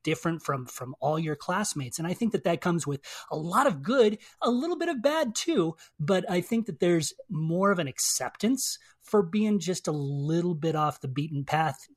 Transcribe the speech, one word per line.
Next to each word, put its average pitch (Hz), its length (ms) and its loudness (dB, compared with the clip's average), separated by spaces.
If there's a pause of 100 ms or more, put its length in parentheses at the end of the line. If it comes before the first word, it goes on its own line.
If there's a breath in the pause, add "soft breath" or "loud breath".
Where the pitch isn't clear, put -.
different 160 380 0
from, 131 240 -4
from 127 360 -10
all 156 180 0
your 156 160 -2
classmates. 147 640 -4
And 160 80 -2
I 180 60 -2
think 220 180 0
that 170 140 -2
that 170 160 2
comes 170 260 0
with 139 140 -4 (280 loud breath)
a 156 60 -4
lot 180 320 2
of 143 160 0
good, 220 340 4 (240 loud breath)
a 240 80 2
little 302 280 0
bit 339 100 -2
of 277 140 -2
bad 285 340 0
too, 180 400 0 (240 loud breath)
but 180 320 2
I 180 80 2
think 226 280 0
that 165 120 -10
there's 170 340 2 (160)
more 170 420 2
of 180 80 2
an 143 100 -2
acceptance - 880 -2 (240 soft breath)
for 208 180 4
being 208 380 2
just 170 280 -4
a 165 40 0
little 151 640 0
bit 156 220 0
off 151 240 0
the 135 80 -6
beaten 143 340 -2
path 151 540 -2